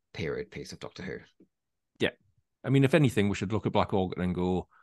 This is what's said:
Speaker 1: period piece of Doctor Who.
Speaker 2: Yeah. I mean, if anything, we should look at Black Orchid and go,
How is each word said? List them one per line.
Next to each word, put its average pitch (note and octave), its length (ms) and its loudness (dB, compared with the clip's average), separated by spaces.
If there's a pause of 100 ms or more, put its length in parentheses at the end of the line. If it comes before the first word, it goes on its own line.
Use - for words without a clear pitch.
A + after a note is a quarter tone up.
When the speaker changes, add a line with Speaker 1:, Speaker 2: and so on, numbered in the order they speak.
(120)
Speaker 1:
period C2+ 380 -6
piece - 220 -14
of - 80 -18
Doctor - 240 -12
Who. - 140 -10 (840)
Speaker 2:
Yeah. A2+ 100 0 (540)
I B2+ 60 -2
mean, C3+ 120 4
if C3+ 100 4
anything, A#2 360 4
we G2 80 -2
should G2 160 -4
look G#2 140 -2
at G2+ 60 -4
Black G2 220 2
Orchid F#2+ 240 0
and F2+ 160 0
go, F2+ 320 0 (160)